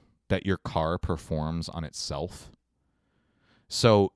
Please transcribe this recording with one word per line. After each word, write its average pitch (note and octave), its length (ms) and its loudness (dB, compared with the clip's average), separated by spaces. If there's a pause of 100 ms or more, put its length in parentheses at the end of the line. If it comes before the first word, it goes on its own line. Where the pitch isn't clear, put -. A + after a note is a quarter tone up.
(300)
that - 160 0
your F#2+ 120 2
car E2 400 -2
performs E2 720 -4
on E2 140 -8
itself. - 640 -8 (1200)
So G#2 480 4